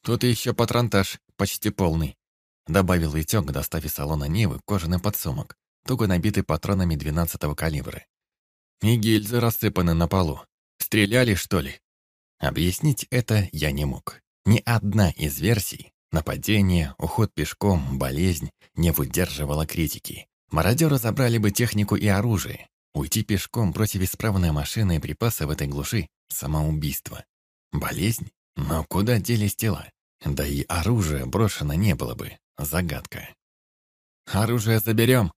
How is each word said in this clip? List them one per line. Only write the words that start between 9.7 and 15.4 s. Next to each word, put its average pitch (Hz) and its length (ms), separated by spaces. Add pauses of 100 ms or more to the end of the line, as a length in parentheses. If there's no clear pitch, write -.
на 82 140
полу. 85 320 (380)
Стреляли, 107 560
что 90 260
ли?" 71 200 (580)
Объяснить 90 720
это 107 420
я 76 200
не 69 140
мог. - 340 (240)
Ни 110 220
одна 104 440
из 71 300